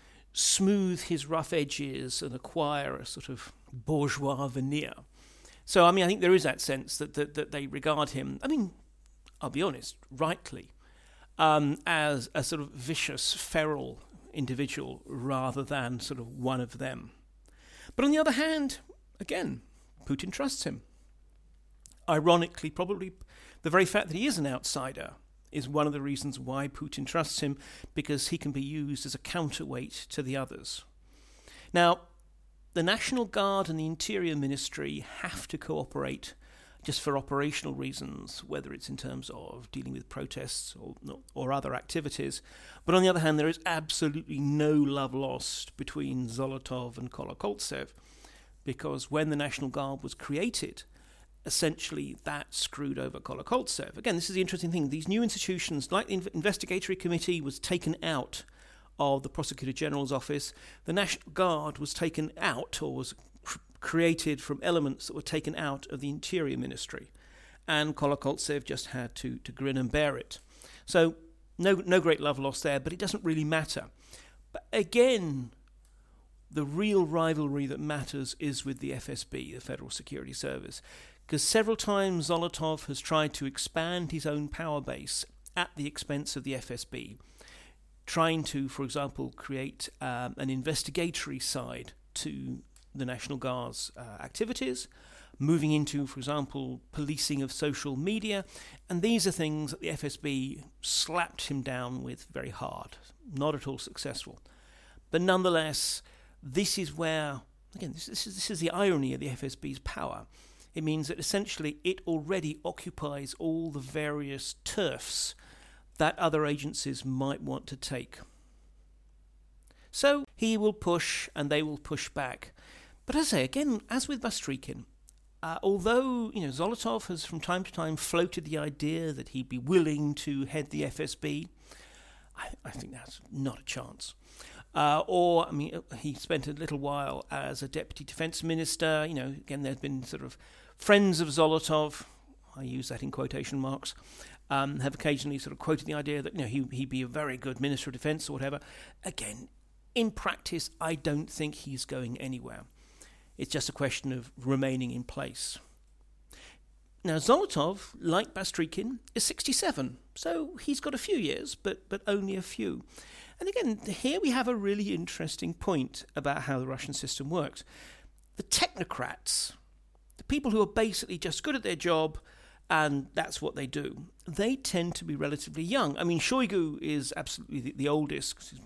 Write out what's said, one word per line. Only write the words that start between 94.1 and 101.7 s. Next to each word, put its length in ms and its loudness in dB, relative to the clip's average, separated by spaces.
activities, 640 -2
moving 340 6
into, 340 2
for 120 -10
example, 600 -4
policing 500 0
of 100 -2
social 420 -2
media. 520 0
And 140 0
these 240 6
are 40 4
things 420 0
that 80 -8
the 100 -4
F 140 -4
S 120 -4
B 480 -2
slapped 680 0
him 120 -2
down 420 -4